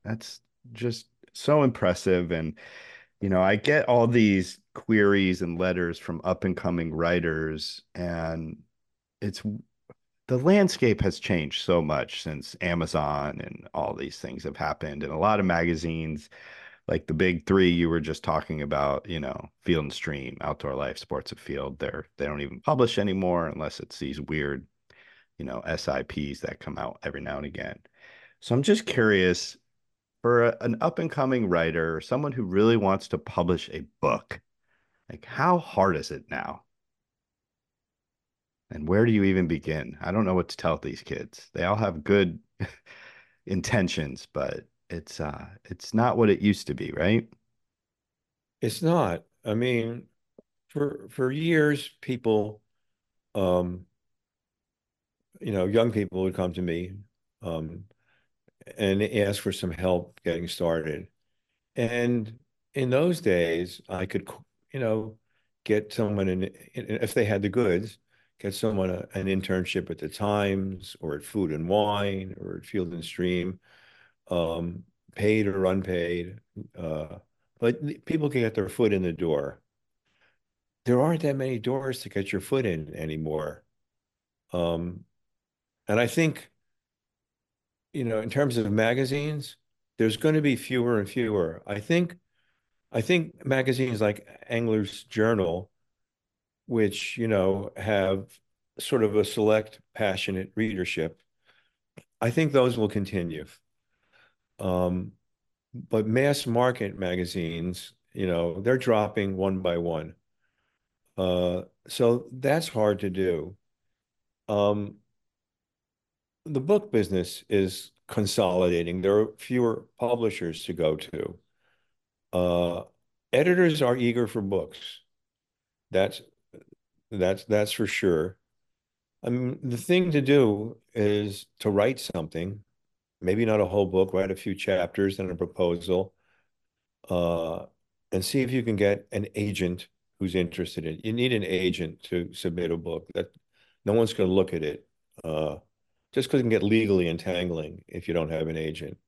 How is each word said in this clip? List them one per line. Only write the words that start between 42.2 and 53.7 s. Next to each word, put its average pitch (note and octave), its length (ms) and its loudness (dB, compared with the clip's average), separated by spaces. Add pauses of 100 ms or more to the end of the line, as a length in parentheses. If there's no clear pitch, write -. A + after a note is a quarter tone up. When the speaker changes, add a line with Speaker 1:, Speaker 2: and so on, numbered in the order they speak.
Speaker 1:
<laughs> - 80 -4 (800)
intentions, E2+ 840 -2
but - 360 -6 (220)
it's, E2+ 300 -12
uh, D2+ 280 -8 (180)
it's - 280 -12
not A#2 240 4
what A2 120 6
it - 120 4
used G2+ 260 2
to C#2+ 80 -4
be, - 160 -8
right? G#2+ 360 2 (1300)
Speaker 2:
It's A2+ 220 -2
not. C#3+ 400 2 (200)
I G#2+ 120 -2
mean, A#2 480 0 (640)
for, - 420 -4
for C3 220 0
years, D3+ 580 2 (120)
people, A2 600 0 (720)
um, F2+ 520 0 (1500)